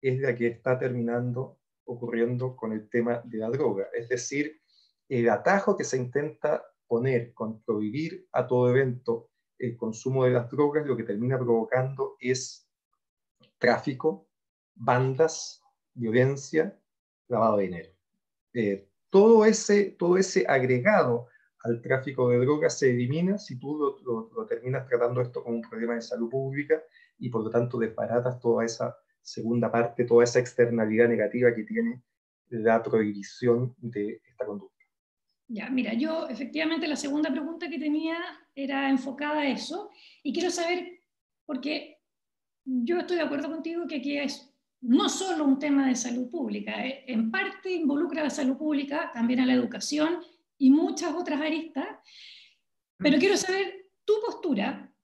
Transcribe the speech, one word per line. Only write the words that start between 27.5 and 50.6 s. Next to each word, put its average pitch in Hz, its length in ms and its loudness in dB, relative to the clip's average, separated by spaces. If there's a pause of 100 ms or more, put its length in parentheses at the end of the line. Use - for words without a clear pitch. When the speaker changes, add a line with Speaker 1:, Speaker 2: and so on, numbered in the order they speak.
Speaker 1:
tanto 120 280 -2
desbaratas 117 640 -2
toda 113 240 2
esa 113 320 -6 (260)
segunda 113 480 -2
parte, 117 340 0
toda 120 200 8
esa 120 160 2
externalidad 113 680 2
negativa 117 460 2
que 110 80 -6
tiene 117 400 -4 (460)
la 113 340 2
prohibición 113 960 0
de 113 480 -6
esta - 180 -10
conducta. 202 300 -12 (720)
Speaker 2:
Ya, 226 240 -10
mira, 233 240 -2
yo 320 340 -2
efectivamente 311 600 -4
la 294 80 -2
segunda 294 340 -2
pregunta 330 380 -6
que 277 100 -8
tenía 311 380 -2 (380)
era 277 340 -4
enfocada 277 520 -2
a 285 80 0
eso 302 420 -6 (320)
y 277 100 -6
quiero 349 180 0
saber, 349 500 -4 (460)
porque 285 520 -8 (680)
yo 262 340 0
estoy 349 180 -2
de 330 60 0
acuerdo 294 280 -4
contigo 330 360 -6
que 311 100 -8
aquí 285 220 -4
es - 320 -6 (300)
no 277 280 4
solo 349 360 -2
un 269 140 4
tema 277 300 2
de 247 80 2
salud 247 340 -4
pública, 214 560 -6
eh, 269 200 -10
en 226 240 0
parte 381 420 -4
involucra 311 480 0
a 302 40 0
la 269 60 0
salud 269 260 0
pública, 294 560 -2
también 240 280 2
a 254 60 4
la 254 80 4
educación 302 640 0 (380)
y 262 120 8